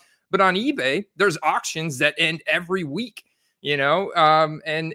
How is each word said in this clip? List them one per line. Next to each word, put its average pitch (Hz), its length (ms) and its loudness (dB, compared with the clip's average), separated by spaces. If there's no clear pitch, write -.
But 190 120 0
on 185 140 4
eBay, 202 500 -2
there's 170 260 2
auctions 160 580 -2
that 147 180 2
end 160 300 -2
every 175 360 -2
week, 185 400 -8
you 143 160 -2
know, 151 380 0
um, 156 500 4
and, 160 300 -4